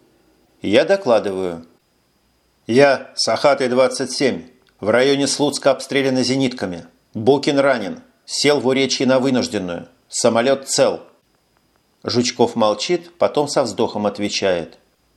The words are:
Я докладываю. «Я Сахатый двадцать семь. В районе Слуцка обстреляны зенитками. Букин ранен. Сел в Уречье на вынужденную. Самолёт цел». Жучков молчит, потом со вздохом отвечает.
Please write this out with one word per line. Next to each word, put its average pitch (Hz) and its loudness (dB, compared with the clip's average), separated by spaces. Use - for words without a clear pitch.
Я 107 2
докладываю. 95 -2
«Я 131 2
Сахатый 127 0
двадцать 127 0
семь. 104 -2
В 98 0
районе 135 2
Слуцка 139 0
обстреляны 131 -2
зенитками. 110 -4
Букин 139 2
ранен. 113 -2
Сел 143 0
в 117 -2
Уречье 131 0
на 127 4
вынужденную. 101 -2
Самолёт 120 0
цел». 104 0
Жучков 120 0
молчит, 113 -2
потом 151 0
со 147 0
вздохом 107 -2
отвечает. 98 -4